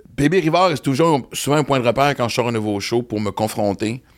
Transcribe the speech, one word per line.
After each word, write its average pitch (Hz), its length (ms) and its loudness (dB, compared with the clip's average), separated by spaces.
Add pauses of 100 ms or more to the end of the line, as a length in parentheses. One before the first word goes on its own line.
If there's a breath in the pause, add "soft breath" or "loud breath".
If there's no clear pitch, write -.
(160)
P 143 140 2
B 175 60 2
Rivard 175 360 2
est 139 100 -4
toujours, 139 520 0
souvent 139 240 0
un 147 80 2
point 135 120 0
de 120 80 -2
repère 131 300 2
quand 120 140 -2
je - 60 -6
sors 117 120 0
un 120 60 -2
nouveau 107 260 -2
show 120 240 -2
pour 107 160 -6
me 104 120 -4
confronter. 110 680 -4 (160 soft breath)